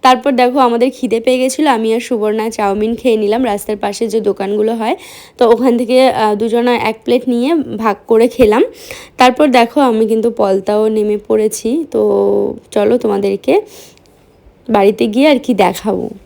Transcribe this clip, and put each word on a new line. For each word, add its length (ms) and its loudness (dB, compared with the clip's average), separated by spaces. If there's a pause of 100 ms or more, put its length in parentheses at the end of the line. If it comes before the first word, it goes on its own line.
তারপর 300 2
দেখো 280 2
আমাদের 360 2
খিদে 240 -2
পেয়ে 180 0
গেছিলো, 320 0
আমি 240 0
আর 60 0
সুবর্ণা 500 -4
চাউমিন 460 -2
খেয়ে 220 0
নিলাম 280 0
রাস্তার 320 -4
পাশে 300 -6
যে 140 -2
দোকানগুলো 540 -2
হয়, 200 -4 (420)
তো 120 4
ওখান 280 2
থেকে, 320 2
আহ, 260 0
দুজনা 400 0
এক 280 -4
প্লেট 260 -2
নিয়ে 260 0
ভাগ 400 -4 (120)
করে 200 4
খেলাম। 360 2 (540)
তারপর 300 4
দেখো 320 2
আমি 260 2
কিন্তু 260 0
পলতাও 560 0
নেমে 300 0 (100)
পড়েছি, 640 -2
তো 100 -2 (680)
চলো 260 2
তোমাদেরকে 640 0 (1080)
বাড়িতে 380 2
গিয়ে 220 2
আর 100 2
কি 140 -4
দেখাবো। 560 -2 (160)